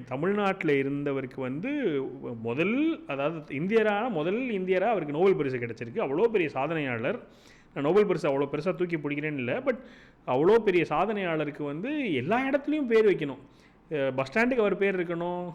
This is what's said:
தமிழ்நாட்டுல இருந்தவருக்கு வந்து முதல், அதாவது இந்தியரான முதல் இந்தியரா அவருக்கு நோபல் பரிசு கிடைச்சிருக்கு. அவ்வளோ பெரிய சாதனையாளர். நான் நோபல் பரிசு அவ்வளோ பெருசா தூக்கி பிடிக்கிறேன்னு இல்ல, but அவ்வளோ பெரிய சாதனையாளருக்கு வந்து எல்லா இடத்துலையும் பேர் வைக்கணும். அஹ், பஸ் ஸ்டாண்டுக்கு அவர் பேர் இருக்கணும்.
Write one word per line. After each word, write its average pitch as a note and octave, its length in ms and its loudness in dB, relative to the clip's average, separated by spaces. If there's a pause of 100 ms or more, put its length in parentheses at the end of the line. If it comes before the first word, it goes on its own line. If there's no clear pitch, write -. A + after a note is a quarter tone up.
தமிழ்நாட்டுல F3+ 680 0
இருந்தவருக்கு C#3 640 0
வந்து C3+ 340 -4 (720)
முதல், G#3 640 0
அதாவது D3 480 -4
இந்தியரான G#3+ 540 2
முதல் F3+ 300 -2
இந்தியரா F#3+ 420 0
அவருக்கு F#3 320 0
நோபல் F3+ 220 4
பரிசு C#3 220 0
கிடைச்சிருக்கு. A#2 400 -8
அவ்வளோ E3 260 0
பெரிய G#3 300 2
சாதனையாளர். C#3 640 -2 (540)
நான் C#3+ 100 -4
நோபல் F#3+ 220 6
பரிசு E3+ 240 0
அவ்வளோ C#3 160 2
பெருசா D3+ 300 -2
தூக்கி E3+ 220 0
பிடிக்கிறேன்னு D3 400 -4
இல்ல, B2 220 -2
but C4 180 -2 (500)
அவ்வளோ D#3 280 6
பெரிய F#3+ 340 4
சாதனையாளருக்கு D#3+ 760 -2
வந்து G#3 500 -4
எல்லா G#3+ 360 0
இடத்துலையும் C#4+ 380 0
பேர் A3 200 6
வைக்கணும். D#3 320 2 (500)
அஹ், C#3 260 0
பஸ் C3+ 220 -2
ஸ்டாண்டுக்கு B3 220 2
அவர் G3 180 2
பேர் G3 200 0
இருக்கணும். F3 580 -4